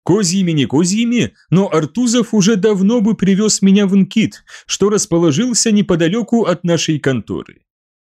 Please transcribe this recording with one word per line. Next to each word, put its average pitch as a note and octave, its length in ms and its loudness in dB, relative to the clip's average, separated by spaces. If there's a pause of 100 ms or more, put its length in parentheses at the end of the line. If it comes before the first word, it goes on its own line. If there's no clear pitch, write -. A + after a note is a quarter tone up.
Козьими F#3 480 0
не C#3+ 140 0
козьими, G3 680 0 (160)
но F#3 220 2
Артузов A3 640 -2
уже G#3+ 220 2
давно G#3 440 0
бы A3 160 0
привез G3 460 0
меня G3 240 4
в F#3+ 100 0
нкит, G3 480 -2 (220)
что - 240 -2
расположился F#3+ 840 0
неподалеку G#3 760 0
от E3+ 180 -4
нашей D#3+ 360 -2
конторы. G2+ 600 -6 (500)